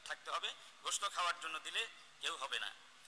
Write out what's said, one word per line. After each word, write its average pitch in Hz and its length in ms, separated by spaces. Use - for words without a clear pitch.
থাকতে 151 260
হবে, 175 240
গোশত 170 220
খাওয়ার 175 260
জন্য 160 180
দিলে 185 300
কেউ 147 160
হবে 131 220
না। 104 120